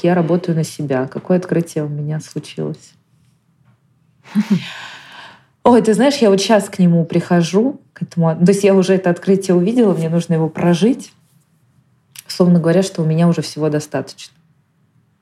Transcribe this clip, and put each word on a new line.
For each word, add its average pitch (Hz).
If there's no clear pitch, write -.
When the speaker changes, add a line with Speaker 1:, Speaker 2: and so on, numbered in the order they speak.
Speaker 1:
я 175
работаю 175
на 160
себя. 135
Какое -
открытие 165
у 151
меня 147
случилось? -
Speaker 2:
<laughs> -
Speaker 1:
Ой, 240
ты 220
знаешь, 277
я 220
вот 196
щас 202
к -
нему 170
прихожу, 175
к -
этому... 165
То 175
есть 196
я 196
уже 190
это 185
открытие 190
увидела, 202
мне 160
нужно 170
его 160
прожить. 175
Условно 175
говоря, 165
что -
у -
меня 160
уже 165
всего 151
достаточно. -